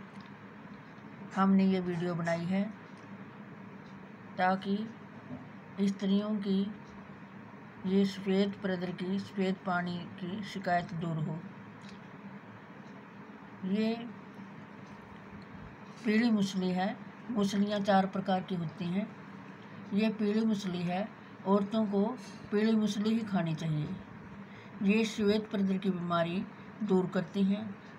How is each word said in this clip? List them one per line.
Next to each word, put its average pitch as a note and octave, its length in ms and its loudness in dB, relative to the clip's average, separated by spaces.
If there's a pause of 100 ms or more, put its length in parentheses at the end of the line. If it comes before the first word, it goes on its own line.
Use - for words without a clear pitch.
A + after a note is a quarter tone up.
(1400)
हमने G3 280 8
ये F#3+ 160 6
वीडियो F3 340 0
बनाई E3+ 300 0
है F#3+ 200 2 (1700)
ताकि F#3+ 380 4 (1080)
स्त्रियों G3+ 560 2
की G3 220 2 (1300)
ये G3 200 6
सफ़ेद G3 560 2
प्रदर F3+ 300 0
की, F#3 260 -2
सफ़ेद F#3+ 380 0 (100)
पानी F3 300 0 (180)
की G3 300 -6
शिकायत F3 500 0
दूर E3 240 -2
हो। D#3 200 0 (2250)
ये A3 240 4 (2000)
पीली A3+ 260 6
मूसली G3 380 4
है। F3+ 180 2 (440)
मूसलियाँ G#3 500 2
चार G3 260 6
प्रकार F#3+ 340 0
की F#3 140 -4
होती E3+ 300 -4
हैं। F#3 220 0 (840)
ये G#3+ 180 6
पीली G#3 300 4
मूसली G3+ 380 2
है, F3+ 280 0 (400)
औरतों G#3 400 6
को G3+ 180 4 (480)
पीली G#3+ 200 6
मूसली G#3+ 420 4
ही A#3 100 2
खानी E3+ 300 2
चाहिए। D#3 340 0 (960)
ये G#3+ 200 6
श्वेत G#3+ 460 4
प्रदर G3 280 4
की F#3+ 120 2
बीमारी E3+ 520 2 (400)
दूर F#3 240 6
करती - 380 0
हैं, G3+ 300 2 (240)